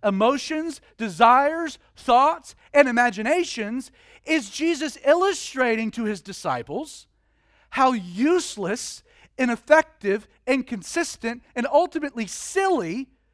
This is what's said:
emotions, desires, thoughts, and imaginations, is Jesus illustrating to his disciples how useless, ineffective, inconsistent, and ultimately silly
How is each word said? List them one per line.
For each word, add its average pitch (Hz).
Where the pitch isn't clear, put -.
emotions, 269
desires, 254
thoughts, 277
and 285
imaginations, 240
is 285
Jesus 302
illustrating 262
to 233
his 208
disciples 165
how 262
useless, 214
ineffective, 240
inconsistent, 247
and 247
ultimately 294
silly 262